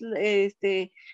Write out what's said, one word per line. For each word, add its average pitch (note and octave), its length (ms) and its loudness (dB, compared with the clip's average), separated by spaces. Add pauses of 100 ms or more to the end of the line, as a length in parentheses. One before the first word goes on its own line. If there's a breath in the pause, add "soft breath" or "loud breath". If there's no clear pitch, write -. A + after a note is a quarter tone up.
(180)
este, G3 760 0 (220 loud breath)